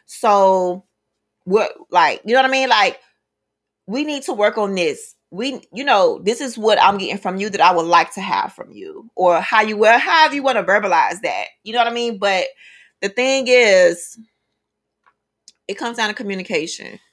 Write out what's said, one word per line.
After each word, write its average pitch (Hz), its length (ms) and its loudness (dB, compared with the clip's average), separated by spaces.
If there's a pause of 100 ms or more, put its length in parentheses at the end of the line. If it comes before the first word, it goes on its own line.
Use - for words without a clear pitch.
So, 190 760 2 (600)
what, 196 300 0 (160)
like, 170 340 2
you 214 100 0
know 262 80 6
what 262 60 0
I 262 40 -2
mean? 262 180 0
Like, 208 300 2 (880)
we 262 180 -6
need 294 200 -8
to 277 100 -6
work 208 240 0
on 202 180 -2
this. 165 380 -4 (160)
We, 240 320 -8 (100)
you 240 120 -10
know, 190 400 2
this 202 160 -2
is 254 180 -8
what 214 240 2
I'm 196 160 4
getting 190 200 -6
from 190 200 -8
you 202 120 -6
that 190 120 -4
I 180 120 6
would 165 120 0
like 170 280 2
to 196 80 -10
have 143 320 -4
from - 180 -20
you." 101 440 -18
Or 175 240 2
how 214 220 0
you, 214 160 -4
well, 220 200 6
however 320 380 2
you 277 80 -6
wanna 240 200 0
verbalize 175 580 0
that. 104 240 -6 (180)
You 214 100 -12
know 240 60 2
what 233 80 0
I 233 60 -4
mean? 233 240 -6
But 190 300 -2 (540)
the 196 60 -4
thing 262 400 -2
is, 196 720 4 (1500)
it 196 60 -10
comes 233 220 -8
down 220 120 -2
to 208 60 -8
communication. 185 840 -8 (140)